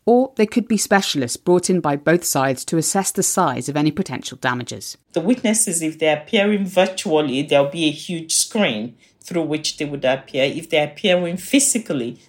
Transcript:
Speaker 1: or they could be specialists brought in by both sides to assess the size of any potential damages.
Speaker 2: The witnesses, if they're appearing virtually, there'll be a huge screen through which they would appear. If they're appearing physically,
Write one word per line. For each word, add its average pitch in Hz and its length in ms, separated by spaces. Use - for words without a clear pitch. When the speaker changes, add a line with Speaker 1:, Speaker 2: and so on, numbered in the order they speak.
Speaker 1:
or 247 300
they 220 100
could 220 200
be 220 100
specialists 185 600
brought 180 340
in 185 100
by 147 160
both 165 280
sides 135 420
to 170 120
assess 190 340
the 190 100
size 135 460
of 143 80
any 151 140
potential 147 500
damages. 123 560
Speaker 2:
The 175 80
witnesses, 208 640
if 156 160
they're 151 200
appearing 202 480
virtually, 156 760
there'll 143 280
be 160 160
a 147 60
huge 160 420
screen 123 640
through 170 220
which 151 320
they 151 80
would 143 200
appear. 135 400
If 139 260
they're 147 180
appearing 180 480
physically, 151 800